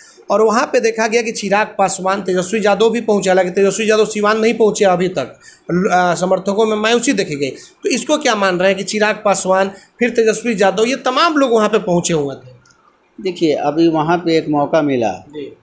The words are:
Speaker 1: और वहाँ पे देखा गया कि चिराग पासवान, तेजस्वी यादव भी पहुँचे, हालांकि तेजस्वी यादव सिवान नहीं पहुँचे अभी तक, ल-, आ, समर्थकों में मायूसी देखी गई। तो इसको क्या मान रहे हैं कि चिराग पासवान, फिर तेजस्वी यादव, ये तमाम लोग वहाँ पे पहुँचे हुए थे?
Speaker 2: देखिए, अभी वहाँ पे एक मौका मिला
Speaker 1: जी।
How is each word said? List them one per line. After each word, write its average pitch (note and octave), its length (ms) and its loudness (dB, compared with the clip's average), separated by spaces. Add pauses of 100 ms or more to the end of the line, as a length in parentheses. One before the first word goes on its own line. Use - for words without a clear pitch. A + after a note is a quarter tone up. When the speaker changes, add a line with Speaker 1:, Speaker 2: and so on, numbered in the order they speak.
(300)
Speaker 1:
और G#3 120 2
वहाँ A3+ 240 2
पे B3+ 140 0
देखा A3 260 0
गया A#3 160 0
कि A3 100 -6
चिराग G#3 460 -2
पासवान, F#3+ 440 0
तेजस्वी F#3 440 -2
यादव G#3 240 2
भी A#3 100 -2
पहुँचे, G3+ 300 0
हालांकि F#3 200 2
तेजस्वी G3 400 0
यादव G#3+ 140 2
सिवान G#3+ 340 0
नहीं A3+ 160 2
पहुँचे G#3+ 300 2
अभी F3+ 240 2
तक, D3 300 -6 (340)
ल-, F3+ 200 0
आ, F3+ 220 2
समर्थकों F#3 520 0
में G#3+ 100 -2
मायूसी A#3+ 360 0
देखी F#3 240 -4
गई। C#3 140 -4
तो - 380 -10
इसको D4 300 0
क्या B3+ 160 0
मान F#3+ 240 0
रहे F#3 100 2
हैं F#3+ 100 0
कि G3 60 -8
चिराग G#3+ 400 -2
पासवान, F#3+ 440 2
फिर - 420 -4
तेजस्वी A3+ 520 0
यादव, F#3+ 220 2
ये B3+ 120 0
तमाम D4 400 0
लोग C4+ 160 2
वहाँ G#3+ 160 4
पे A3 100 2
पहुँचे F3 360 0
हुए C#3+ 200 -2
थे? - 180 -20 (680)
Speaker 2:
देखिए, F3 340 0
अभी D3+ 340 2
वहाँ D#3+ 300 0
पे E3 200 0
एक D3 100 -2
मौका D3 340 0
मिला C3 300 0
Speaker 1:
जी। C#3 500 -16